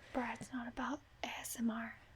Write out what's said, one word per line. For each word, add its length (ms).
Brad's 400
not 140
about 320
A 40
S 180
M 100
R. 240